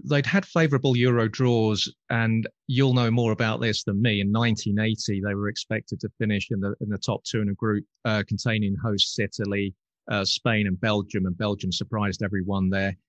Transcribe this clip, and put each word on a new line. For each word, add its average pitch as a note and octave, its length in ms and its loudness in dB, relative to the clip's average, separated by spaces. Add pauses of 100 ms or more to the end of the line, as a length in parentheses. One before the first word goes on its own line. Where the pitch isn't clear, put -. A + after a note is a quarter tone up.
they'd C#3+ 220 0
had G3 200 0
favourable C#3 500 2
Euro A#2+ 300 4
draws, A2 680 2 (160)
and A2+ 380 2 (220)
you'll C3 260 4
know A#2+ 160 4
more A#2 220 2
about A2+ 280 0
this A2+ 220 -2
than G2+ 180 0
me. A2 200 2
In G2 100 0
nineteen A2 480 2
eighty, A2 420 0
they G2+ 140 -2
were G2+ 140 -2
expected - 500 -6
to G#2+ 100 -8 (120)
finish G#2 320 0
in G2+ 80 -2
the, G2+ 200 -4
in G#2 80 -6
the G#2 100 -2
top - 260 -4
two - 160 -4
in G#2 80 0
a G2+ 60 -2
group, G#2 300 -2 (200)
uh, G#2+ 240 0
containing G#2 520 -2
hosts G2+ 380 -2
Italy. G2+ 560 -2 (340)
Uh, G2+ 160 0
Spain G#2+ 440 0
and F#2 120 -2
Belgium, G#2 460 0
and F2+ 100 -2
Belgium G2+ 360 -2
surprised G#2 500 -4
everyone G2 480 0
there. G2 260 0 (120)